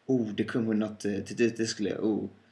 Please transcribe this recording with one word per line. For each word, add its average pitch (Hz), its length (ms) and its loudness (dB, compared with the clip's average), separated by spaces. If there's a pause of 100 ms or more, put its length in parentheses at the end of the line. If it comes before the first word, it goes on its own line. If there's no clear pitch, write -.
"Oh, 123 220 2
det 104 160 -2
kommer 110 300 0
något, 107 320 -2
eh, 101 60 0
det, 98 260 -4
det, 113 200 4
det 113 80 0
skulle, 104 320 -2
oh." 101 320 0 (220)